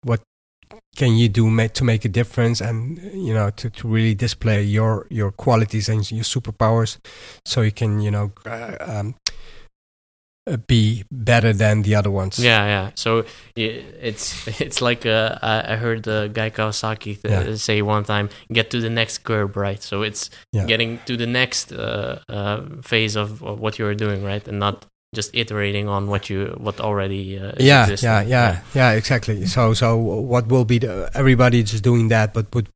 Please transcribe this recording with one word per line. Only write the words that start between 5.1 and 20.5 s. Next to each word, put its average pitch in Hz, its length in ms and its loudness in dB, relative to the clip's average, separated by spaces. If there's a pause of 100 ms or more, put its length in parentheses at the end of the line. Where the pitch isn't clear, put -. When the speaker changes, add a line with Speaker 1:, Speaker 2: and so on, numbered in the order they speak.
Speaker 1:
your 104 200 -2
qualities 110 580 0
and 107 220 0
your 110 140 -4
superpowers 113 720 0 (480)
so - 160 0
you 107 100 2
can, 107 280 0
you 104 100 0
know, 104 220 -2 (120)
uh, 113 360 -10
um, 107 340 -8 (1400)
uh, 143 60 -2 (100)
be 110 460 2
better 117 400 2
than 107 300 2
the 104 120 2
other 104 160 2
ones. 98 280 -2
Speaker 2:
Yeah, 117 280 4
yeah. 101 280 0
So 113 260 0 (360)
i-, 120 40 -6 (400)
it's, - 480 -8
<laughs> 110 120 -8
it's - 200 -4
like, 120 260 0
uh, 110 360 0
I, 110 320 -2
I - 20 -4
heard 113 280 -2
the 107 280 -2
guy 110 180 -2
Kawasaki 107 680 -6
th-, - 40 -20
Speaker 1:
Yeah. 107 320 0
Speaker 2:
say 107 260 0
one 104 220 0
time, 104 240 -2 (240)
"Get 113 180 0
to 120 100 -2
the 113 100 -2
next 113 340 -2
curb," 104 320 -2
right? 101 260 -4
So 101 200 -6
it's 107 280 -6 (220)